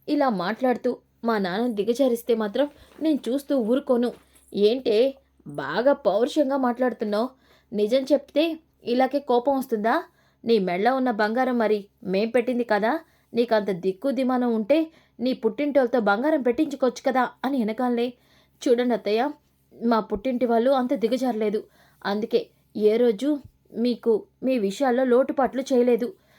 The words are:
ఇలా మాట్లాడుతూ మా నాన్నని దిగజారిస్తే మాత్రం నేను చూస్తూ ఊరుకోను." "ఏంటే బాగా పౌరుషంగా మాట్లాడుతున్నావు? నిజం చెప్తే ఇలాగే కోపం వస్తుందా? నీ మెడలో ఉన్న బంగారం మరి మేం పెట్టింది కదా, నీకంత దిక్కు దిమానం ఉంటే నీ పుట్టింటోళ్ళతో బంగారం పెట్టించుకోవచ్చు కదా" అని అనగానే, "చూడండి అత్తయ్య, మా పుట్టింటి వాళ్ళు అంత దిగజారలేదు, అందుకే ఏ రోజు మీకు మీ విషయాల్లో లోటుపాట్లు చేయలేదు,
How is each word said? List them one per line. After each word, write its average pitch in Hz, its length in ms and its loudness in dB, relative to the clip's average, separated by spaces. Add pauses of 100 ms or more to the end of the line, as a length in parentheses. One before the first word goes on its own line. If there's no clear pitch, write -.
ఇలా 294 220 2
మాట్లాడుతూ 233 640 -2 (320)
మా 226 140 0
నాన్నని 202 360 -2
దిగజారిస్తే 233 640 0
మాత్రం 220 320 -2 (340)
నేను 302 220 0
చూస్తూ 269 360 -4
ఊరుకోను." 240 500 0 (440)
"ఏంటే 214 440 2 (480)
బాగా 160 540 -2
పౌరుషంగా 262 580 0
మాట్లాడుతున్నావు? 240 680 -2 (440)
నిజం 208 320 0
చెప్తే 277 400 0 (400)
ఇలాగే 262 360 0
కోపం 254 380 0
వస్తుందా? 233 380 -2 (480)
నీ 226 160 2
మెడలో 185 360 0
ఉన్న 254 160 0
బంగారం 233 460 0
మరి 214 220 0 (240)
మేం 190 260 0
పెట్టింది 240 360 0
కదా, 214 260 0 (420)
నీకంత 226 380 0
దిక్కు 190 400 -4
దిమానం 247 440 0
ఉంటే 220 220 2 (420)
నీ 247 140 0
పుట్టింటోళ్ళతో 254 640 0
బంగారం 247 420 0
పెట్టించుకోవచ్చు 254 640 -2
కదా" 247 180 2 (200)
అని 277 180 -2
అనగానే, 240 460 -2 (540)
"చూడండి 247 340 2
అత్తయ్య, 208 280 0 (500)
మా 226 260 0
పుట్టింటి 233 460 -2
వాళ్ళు 233 260 2
అంత 254 220 0
దిగజారలేదు, 220 680 -2 (440)
అందుకే 214 360 -2 (340)
ఏ 208 220 4
రోజు 240 320 0 (480)
మీకు 233 340 -2 (300)
మీ 262 180 0
విషయాల్లో 240 440 0
లోటుపాట్లు 262 580 0
చేయలేదు, 247 460 2 (320)